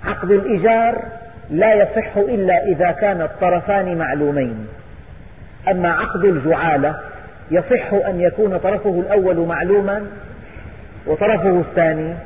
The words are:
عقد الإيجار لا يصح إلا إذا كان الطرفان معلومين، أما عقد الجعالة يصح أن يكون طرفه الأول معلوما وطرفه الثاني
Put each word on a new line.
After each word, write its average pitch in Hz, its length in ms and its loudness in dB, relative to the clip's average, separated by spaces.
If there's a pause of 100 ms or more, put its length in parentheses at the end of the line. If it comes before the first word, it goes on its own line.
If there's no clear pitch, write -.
عقد - 260 -4
الإيجار 220 720 2 (480)
لا 214 240 4
يصح 208 420 0
إلا 196 480 2
إذا 175 260 2
كان 185 320 0
الطرفان 180 760 0
معلومين، 139 680 -2 (1040)
أما 180 200 2
عقد 175 340 -2
الجعالة 156 760 2 (500)
يصح 180 420 2
أن 190 280 0
يكون 180 380 2
طرفه 185 420 0
الأول 185 460 2
معلوما 196 600 0 (1000)
وطرفه 180 540 2
الثاني 160 540 0 (120)